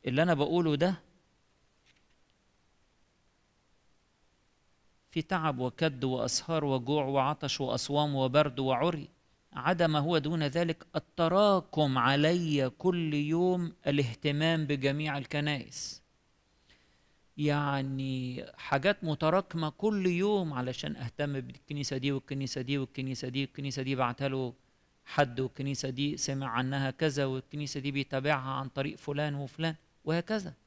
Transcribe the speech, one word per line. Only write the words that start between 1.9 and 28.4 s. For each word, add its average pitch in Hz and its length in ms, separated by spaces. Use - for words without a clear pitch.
في 160 120
تعب 156 360
وكد 127 460
وأسهر 131 600
وجوع 135 400
وعطش 139 560
وأصوام 143 540
وبرد 135 440
وعري، 139 500
عدا 165 340
ما 151 120
هو 160 200
دون 156 240
ذلك 160 440
التراكم 165 1040
علي 143 720
كل 170 440
يوم 170 580
الاهتمام 147 800
بجميع 143 520
الكنائس". - 840
يعني 135 1080
حاجات 165 480
متراكمة 160 640
كل 202 380
يوم 180 460
علشان 127 440
أهتم 139 440
بالكنيسة 131 560
دي 135 160
والكنيسة 135 480
دي 139 180
والكنيسة 131 500
دي، 135 160
الكنيسة 135 380
دي 135 120
بعتها 127 340
له 131 260
حد، 131 360
والكنيسة 135 500
دي 139 260
سمع 135 300
عنها 131 440
كذا، 143 340
والكنيسة 135 560
دي 139 100
بيتابعها 135 600